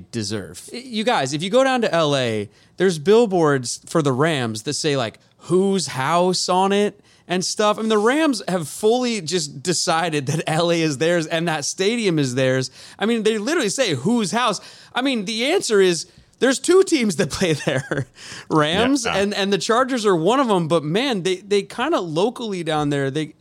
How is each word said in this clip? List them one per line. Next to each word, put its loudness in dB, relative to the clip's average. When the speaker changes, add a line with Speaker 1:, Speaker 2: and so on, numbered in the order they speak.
Speaker 1:
deserve. -8
I, -10
you -6
guys, 0
if -4
you -4
go 4
down 0
to 0
L 2
A, -2
there's 0
billboards 2
for 0
the 2
Rams 0
that -4
say, -2
like, -4
"Whose 0
house?" 0
on 2
it 0
and -2
stuff. 0
I -6
mean, -2
the 4
Rams 2
have -4
fully 0
just -6
decided -2
that -2
L 0
A 0
is 0
theirs 0
and -2
that -4
stadium 0
is 0
theirs. 0
I -2
mean, 0
they 2
literally 0
say, 0
"Whose 0
house?" 0
I -2
mean, -2
the -4
answer 2
is 2
there's 2
two 4
teams 0
that 0
play 0
<laughs> -4
there, -2
Rams 2
Speaker 2:
Yeah. 0
Speaker 1:
and, 0
and -2
the 4
Chargers 0
are 4
one 2
of 2
'em. 2
But 2
man, -2
they, -2
they -2
kinda -2
locally -2
down 0
there, 0
they, -4